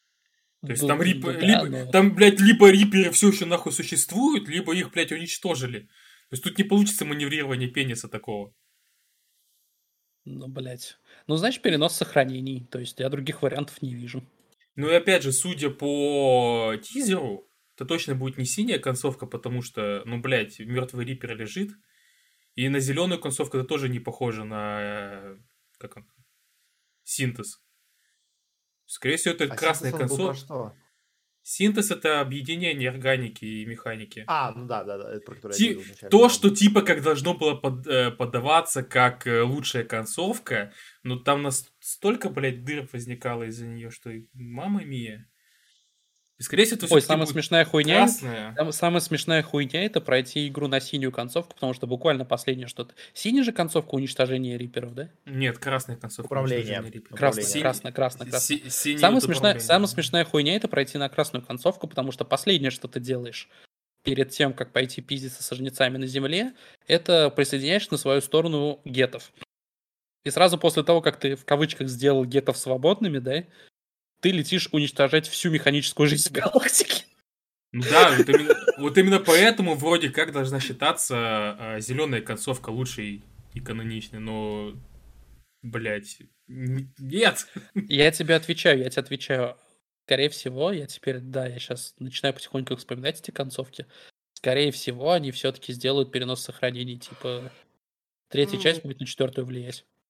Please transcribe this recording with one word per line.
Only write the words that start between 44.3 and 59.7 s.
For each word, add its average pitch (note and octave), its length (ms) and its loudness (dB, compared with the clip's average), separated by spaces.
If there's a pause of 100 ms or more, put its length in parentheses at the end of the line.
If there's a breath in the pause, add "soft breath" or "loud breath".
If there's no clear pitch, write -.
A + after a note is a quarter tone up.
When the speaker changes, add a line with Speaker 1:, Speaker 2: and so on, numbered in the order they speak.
Speaker 1:
мама C3+ 500 -6
мия. A#2+ 460 -10 (1080)
И, B2+ 40 -14
скорее F3 200 2
всего, A3 140 0
это F3 80 -8
Speaker 2:
Ой, D#3 160 6
Speaker 1:
всё-таки - 60 0
Speaker 2:
самая D#3 180 2
Speaker 1:
будет D3+ 80 -4
Speaker 2:
смешная E3 320 2
хуйня, D#3 320 2
Speaker 1:
красная. A#2+ 580 2
Speaker 2:
там D#3 160 -2
самая E3+ 300 0
смешная D#3+ 420 0
хуйня — D3 420 -2
это G#3+ 140 -2
пройти C3 480 0
игру C#3+ 220 -4
на C3+ 100 0
синюю C3+ 320 -4
концовку, B2+ 420 -6
потому B2+ 200 -4
что B2+ 120 -8
буквально B2+ 380 0
последнее B2+ 440 -4
что-то. - 260 -14 (200 loud breath)
Синяя B3+ 300 0
же A#3 80 0
концовка D#3+ 440 -2
уничтожения B2+ 640 -2
риперов, A#2+ 380 -10
да? D#3 140 -10 (160)
Speaker 1:
Нет, C3 340 -2
красная C3 380 -6
концовка C3+ 300 -12
Speaker 3:
Управление. C3 360 -2
Speaker 1:
уничтожения G#2+ 300 -8
риперов. A2 260 -18
Speaker 2:
Красная, G#2+ 240 2
Speaker 3:
Управление. D3 180 -2
Speaker 2:
красная, C3 300 -2
красная, B2+ 360 -4
Speaker 1:
Си-, B2 40 -14
Speaker 2:
красная. C3 280 0
Speaker 1:
си-, B2+ 100 -14
синяя D3 300 -2
Speaker 2:
Самая G3+ 180 6
Speaker 1:
это A#3+ 80 4
Speaker 2:
смешная, F#3 260 2
Speaker 1:
управление. A2+ 160 -4
Speaker 2:
самая F#3+ 200 6